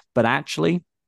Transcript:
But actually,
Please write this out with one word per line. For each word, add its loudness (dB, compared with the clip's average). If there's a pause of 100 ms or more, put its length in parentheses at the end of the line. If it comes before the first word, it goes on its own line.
(140)
But 2
actually, -2 (240)